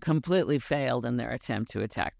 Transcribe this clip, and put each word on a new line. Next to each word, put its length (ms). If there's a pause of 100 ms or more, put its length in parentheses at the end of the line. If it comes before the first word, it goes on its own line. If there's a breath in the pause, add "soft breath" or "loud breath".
completely 600
failed 440
in 120
their 160
attempt 400
to 100
attack 380